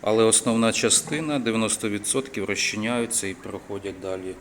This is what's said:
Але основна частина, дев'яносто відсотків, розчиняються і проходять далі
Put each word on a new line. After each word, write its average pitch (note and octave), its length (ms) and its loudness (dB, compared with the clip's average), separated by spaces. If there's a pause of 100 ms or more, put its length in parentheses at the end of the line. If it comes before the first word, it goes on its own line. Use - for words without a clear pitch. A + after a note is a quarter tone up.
Але A2 240 4
основна A2+ 480 4
частина, D3 640 0
дев'яносто A2+ 500 0
відсотків, G#2 560 -2
розчиняються A2 800 -2
і F#2+ 80 -4
проходять G2 680 -10
далі F#2+ 400 -6